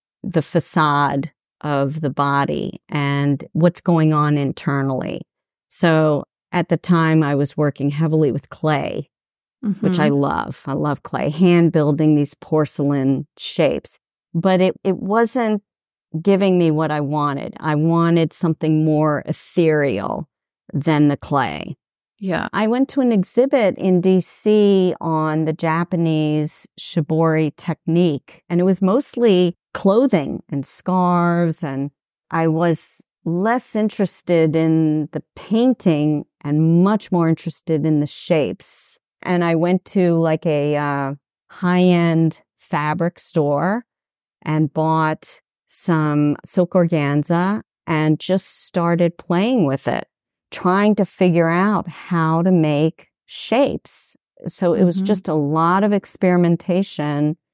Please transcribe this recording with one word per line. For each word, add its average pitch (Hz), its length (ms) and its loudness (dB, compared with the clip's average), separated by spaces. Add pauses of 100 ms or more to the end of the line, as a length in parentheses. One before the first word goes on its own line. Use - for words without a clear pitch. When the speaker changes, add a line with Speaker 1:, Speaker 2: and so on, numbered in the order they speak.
(220)
Speaker 1:
the 165 200 -2
facade 143 880 0 (300)
of 143 400 -4
the 147 80 -2
body 143 800 -2
and 143 540 -2 (100)
what's 170 280 0
going 160 320 2
on 147 240 2
internally. 135 840 -4 (480)
So 156 560 2 (260)
at 170 180 -2
the 170 80 0
time, 160 460 2
I 143 120 0
was 143 200 -2
working 143 340 -2
heavily 156 440 0
with - 160 -8
clay, - 600 -4 (680)
which 185 180 0
I 151 120 2
Speaker 2:
Mm-hmm. 143 100 0
Speaker 1:
love. - 480 -4
I - 60 -6
love 147 300 -4
clay, 135 260 -4
hand 170 420 4
building 156 440 2
these 147 200 0
porcelain 143 920 -2 (140)
shapes. - 580 -4 (360)
But 185 280 2
it, 185 220 0
it 190 140 -2
wasn't 220 640 -2 (580)
giving 190 380 2
me 165 100 4
what 156 220 0
I 151 100 -2
wanted. 143 580 -4
I 151 160 -2
wanted 165 580 2
something 156 520 0
more 151 400 0
ethereal 151 1000 -2 (460)
than 147 340 2
the 143 100 0
clay. 120 600 -4 (420)
Speaker 2:
Yeah. 180 340 -4
Speaker 1:
I 214 140 -2
went 247 220 0
to 285 120 -2
an 240 100 2
exhibit 233 640 2
in 185 240 2
D 185 200 4
C 202 800 2
on 156 440 -2
the 156 80 -2
Japanese 160 1120 -2 (140)
shibori 160 800 0
technique, 165 920 -2
and 170 100 0
it 180 40 2
was 185 180 2
mostly 196 760 2 (160)
clothing 202 760 0
and 139 160 -4
scarves, 175 1000 0
and 139 280 -6 (400)
I 165 160 0
was 160 540 -2 (240)
less 202 500 -2
interested 175 800 0
in 160 560 2
the 156 120 -8 (120)
painting 170 920 0 (160)
and 160 420 2
much 208 280 0
more 170 160 2
interested 160 580 -2
in 151 140 2
the 147 80 -2
shapes. - 920 -4 (220)
And 175 220 0
I 165 120 0
went 175 300 0
to, 180 280 2
like, 165 320 0
a, 147 320 0
uh, 143 380 -2 (340)
high-end 170 920 2 (140)
fabric 160 640 -4
store 156 640 -2 (580)
and 156 300 0
bought 156 680 -2 (260)
some 147 800 0
silk 175 260 0
organza 170 920 0 (260)
and 156 320 2
just - 460 -4
started 170 520 0
playing 202 480 0
with 135 220 -2
it, - 200 -4 (440)
trying 202 440 2
to 202 100 2
figure 170 440 2
out 185 400 0
how 165 540 0
to 190 80 2
make 156 560 2 (180)
shapes. - 880 -4 (320)
So 175 260 0
it 170 120 2
was 175 120 2
Speaker 2:
Mm-hmm. 190 80 -2
Speaker 1:
just 196 220 -2
a 160 60 -2
lot 160 500 2
of 208 80 2
experimentation, 170 1400 0 (180)